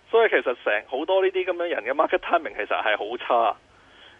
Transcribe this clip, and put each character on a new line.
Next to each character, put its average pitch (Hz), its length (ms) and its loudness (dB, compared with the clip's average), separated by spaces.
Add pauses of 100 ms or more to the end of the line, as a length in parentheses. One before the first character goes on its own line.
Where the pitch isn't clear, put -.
(120)
所 226 140 6
以 - 40 4
其 185 60 2
實 127 280 0
成 107 240 0
好 135 180 -6
多 190 160 2
呢 190 100 2
啲 185 140 -2
咁 180 80 -2
樣 175 160 -4
人 120 160 -4
嘅 123 80 -2
market 160 260 0
timing 151 360 -2
其 107 60 -6
實 101 60 -6
係 101 300 0
好 113 200 -6
差。 113 400 2 (600)